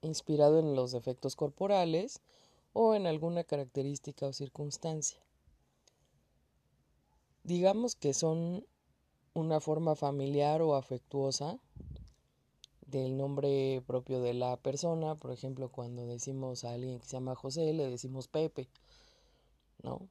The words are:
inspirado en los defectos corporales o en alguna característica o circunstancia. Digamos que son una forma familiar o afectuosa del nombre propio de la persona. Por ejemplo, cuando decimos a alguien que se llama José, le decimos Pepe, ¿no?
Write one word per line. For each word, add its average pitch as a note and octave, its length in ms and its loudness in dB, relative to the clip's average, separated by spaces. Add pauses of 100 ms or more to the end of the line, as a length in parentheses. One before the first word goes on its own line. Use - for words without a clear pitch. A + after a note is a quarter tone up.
inspirado D3+ 540 6
en D#3 160 4
los B2+ 180 0
defectos B2+ 440 -4
corporales F3+ 840 0 (520)
o A3 220 6
en G3 100 0
alguna E3 380 0
característica C#3 800 -4
o C3+ 80 -4
circunstancia. D3 880 -6 (2250)
Digamos F#3+ 500 4
que C#3 220 0
son E3 500 0 (680)
una D#3+ 240 2
forma D#3 340 0
familiar C#3+ 720 2
o D#3 100 4
afectuosa C#3 840 -2 (1300)
del C3 280 -2
nombre C3+ 680 0
propio B2+ 360 -2
de A#2+ 120 2
la B2 240 0
persona. D#3 560 -2
Por D#3 160 -10
ejemplo, C3 420 -8
cuando A#2+ 360 -8
decimos B2+ 560 -6
a A#2+ 100 -6
alguien B2 260 -6
que - 60 -20
se C3 120 -8
llama B2+ 180 -4
José, D#3 360 0
le D#3 160 0
decimos C3 400 -8
Pepe, D#3 420 -2 (1120)
¿no? - 280 -8